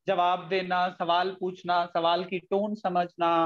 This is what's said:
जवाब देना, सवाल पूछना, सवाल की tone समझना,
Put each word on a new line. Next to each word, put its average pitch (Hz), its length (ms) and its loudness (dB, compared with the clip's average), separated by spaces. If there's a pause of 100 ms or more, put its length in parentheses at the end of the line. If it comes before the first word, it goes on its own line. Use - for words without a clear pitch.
जवाब 180 420 2
देना, 180 420 0
सवाल 180 500 0
पूछना, 175 460 -2
सवाल 175 380 0
की 185 140 -6
tone 202 360 -2
समझना, 175 720 0